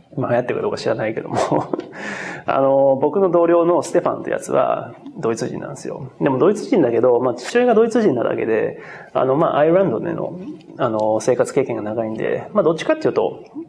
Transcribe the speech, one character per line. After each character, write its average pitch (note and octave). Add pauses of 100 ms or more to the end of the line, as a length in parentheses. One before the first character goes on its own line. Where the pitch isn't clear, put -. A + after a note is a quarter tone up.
(180)
ま B2+
あ、 -
流 A#2+
行 A#2+
っ -
て -
る A#2
か -
ど G#2+
う G#2
か G#2+
知 -
ら A2+
な A2
い A2
け -
ど -
も、 A#2
<laughs> -
あ -
の、 C3+
僕 D3+
の F#3
同 E3+
僚 E3+
の E3+
ス -
テ E3+
フ -
ァ B2+
ン -
っ -
て -
や -
つ -
は、 A#2+ (240)
ド A#2+
イ A2+
ツ C#3
人 -
な -
ん -
で -
す -
よ。 -
で D3
も C3
ド D#3
イ G#3
ツ -
人 A3
だ A#2+
け A2+
ど、 A#2+
ま B2+
あ、 -
父 -
親 B3
が A#3+
ド A3
イ A#3
ツ A#3+
人 E3+
な A#2
だ -
け A#2
で、 A2 (340)
あ C#3
の、 C3
ま D#3
あ、 -
ア D3
イ D#3+
ル E3+
ラ F#3+
ン E3+
ド A2+
で A2+
の、 C3+ (400)
あ C3
の、 A2
生 B2
活 B2+
経 C3+
験 B2
が G#2
長 A2
い A2
ん A2
で、 -
ま G#3
あ、 F#3
ど D#3+
っ -
ち -
か D#4
っ -
て D#4
い A#2+
う -
と、 G#2+ (260)